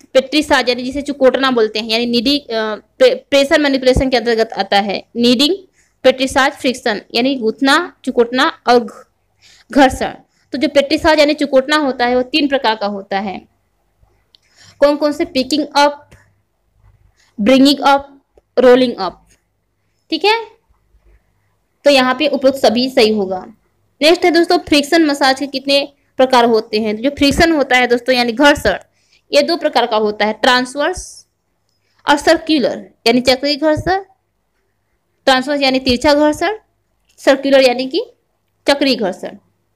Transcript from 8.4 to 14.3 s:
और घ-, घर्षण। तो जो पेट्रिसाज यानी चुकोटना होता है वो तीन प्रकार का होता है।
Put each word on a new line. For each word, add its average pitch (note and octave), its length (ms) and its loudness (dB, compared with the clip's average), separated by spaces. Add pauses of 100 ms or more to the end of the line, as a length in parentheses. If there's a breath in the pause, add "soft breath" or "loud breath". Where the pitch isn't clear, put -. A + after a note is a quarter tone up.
और A#3+ 160 4
घ-, - 920 -20
घर्षण। C4 380 2 (380)
तो C#4+ 60 -8
जो C#4 100 0
पेट्रिसाज D4+ 520 2
यानी D4 140 4
चुकोटना C#4+ 420 0
होता C4 300 -2
है B3 100 0
वो B3+ 60 0
तीन D4 260 -2
प्रकार B3+ 280 -2
का G#3+ 120 -4
होता G3 320 -8
है। G3 280 -10 (1300 soft breath)